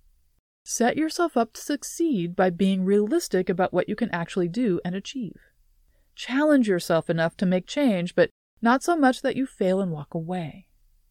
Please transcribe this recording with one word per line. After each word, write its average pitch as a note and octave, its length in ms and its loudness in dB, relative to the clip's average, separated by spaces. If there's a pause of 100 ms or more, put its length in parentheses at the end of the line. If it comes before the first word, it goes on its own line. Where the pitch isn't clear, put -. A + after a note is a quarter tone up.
(640)
Set - 320 0
yourself D#4+ 400 -2
up A#3 160 0
to - 80 -16
succeed B3 760 -4
by F#3+ 140 2
being F#3+ 340 0
realistic G#3 640 0
about F#3+ 240 0
what F3 160 0
you G#3 80 -4
can A3 140 -4
actually F3 400 -4
do G3 340 -2
and F3 120 -6
achieve. - 540 -12 (640)
Challenge C#4 520 2
yourself E3+ 420 0
enough E3 280 0
to G#3 80 0
make F#3 200 2
change, G3+ 500 0
but E3+ 140 4 (320)
not A#3 220 2
so F4 120 2
much C4 260 2
that B3+ 140 -2
you C4+ 100 -2
fail F#3+ 360 0
and F#3 100 -2
walk D3 220 -10
away. E3+ 540 -8 (420)